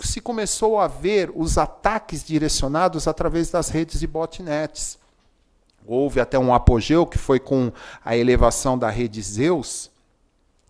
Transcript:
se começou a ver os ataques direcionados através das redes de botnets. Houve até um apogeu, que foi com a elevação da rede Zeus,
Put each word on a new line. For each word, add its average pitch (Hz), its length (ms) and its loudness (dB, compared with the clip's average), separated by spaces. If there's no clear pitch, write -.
se - 180 -4
começou 220 580 -2
a 190 80 2
ver 165 480 0
os 160 220 0
ataques 165 680 -2
direcionados 156 840 0
através 165 400 -2
das 165 220 -2
redes 160 280 -2
de 165 80 -4
botnets. 156 920 -6
Houve 127 340 0
até 120 180 0
um 127 140 4
apogeu, 123 540 4
que - 100 -4
foi 131 240 2
com 127 320 0
a 113 100 -2
elevação 120 640 4
da 120 140 -2
rede 110 320 -6
Zeus, 120 680 -4